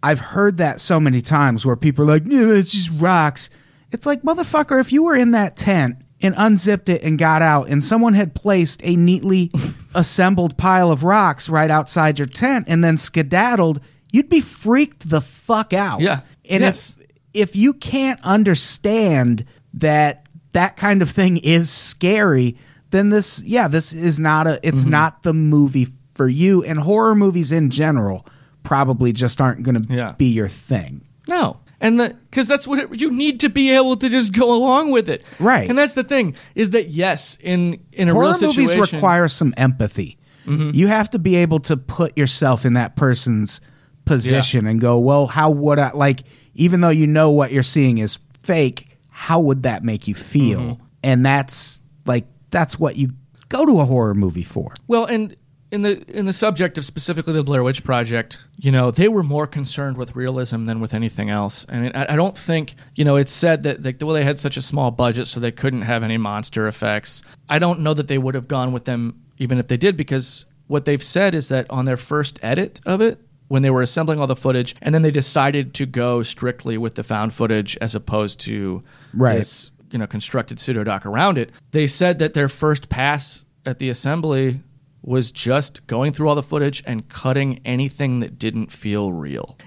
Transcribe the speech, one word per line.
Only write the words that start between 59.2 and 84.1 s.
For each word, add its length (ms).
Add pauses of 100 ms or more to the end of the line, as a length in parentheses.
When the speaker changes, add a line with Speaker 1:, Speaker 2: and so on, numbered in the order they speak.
Speaker 2:
more 240
concerned 500
with 200
realism 500
than 140
with 120
anything 380
else. 380
And 280
I, 140
I 60
don't 200
think, 380 (220)
you 100
know, 100
it's 160
said 300
that, 200
like, 200
well, 100
they 120
had 140
such 200
a 40
small 280
budget, 380
so 120
they 120
couldn't 300
have 200
any 160
monster 500
effects. 540 (260)
I 120
don't 200
know 140
that 140
they 100
would 160
have 140
gone 240
with 120
them 360 (180)
even 200
if 100
they 100
did, 180
because 480 (220)
what 180
they've 180
said 320
is 140
that 220
on 160
their 100
first 460
edit 420
of 160
it, 180 (300)
when 140
they 80
were 120
assembling 380
all 60
the 100
footage, 460
and 120
then 80
they 80
decided 640
to 120
go 360
strictly 560
with 160
the 80
found 300
footage 480
as 140
opposed 460
to 420 (300)
Speaker 1:
Right. 260
Speaker 2:
this, 320 (200)
you 80
know, 80
constructed 520
pseudodoc 480
around 320
it, 120 (220)
they 140
said 340
that 140
their 140
first 400
pass 560 (220)
at 120
the 100
assembly 720 (420)